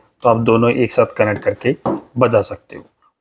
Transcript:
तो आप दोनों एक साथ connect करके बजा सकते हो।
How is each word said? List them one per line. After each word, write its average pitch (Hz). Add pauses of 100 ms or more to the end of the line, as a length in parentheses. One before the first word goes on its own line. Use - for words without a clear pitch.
(240)
तो -
आप 113
दोनों 117
एक 120
साथ - (120)
connect 104
करके 113 (420)
बजा 117
सकते -
हो। - (380)